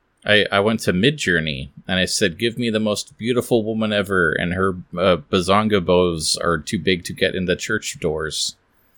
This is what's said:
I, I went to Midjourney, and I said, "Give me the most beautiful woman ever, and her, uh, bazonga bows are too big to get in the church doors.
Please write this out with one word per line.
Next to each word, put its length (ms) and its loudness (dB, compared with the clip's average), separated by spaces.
I, 260 4
I 80 4
went 220 2
to 120 2
Midjourney, 760 0
and 120 0
I 60 2
said, 340 -2
"Give 180 -2
me 140 -2
the 80 -2
most 380 -4
beautiful 460 0
woman 300 -4
ever, 380 2
and 220 -2
her, 180 2
uh, 200 4
bazonga 540 2
bows 520 2
are 200 0
too 220 -6
big 260 0
to 80 -8
get 220 0
in 100 -2
the 100 2
church 440 -6
doors. 560 -4